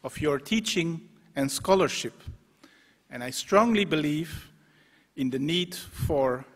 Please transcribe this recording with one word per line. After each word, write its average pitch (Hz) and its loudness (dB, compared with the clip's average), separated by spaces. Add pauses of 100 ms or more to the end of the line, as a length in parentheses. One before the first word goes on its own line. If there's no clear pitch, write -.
of - -10
your 143 0
teaching 170 -2 (340)
and 139 0
scholarship, 175 0 (880)
and 123 -10
I 127 -6
strongly 208 4
believe 156 -2 (680)
in 131 -2
the 131 -4
need 175 0
for 135 -2 (120)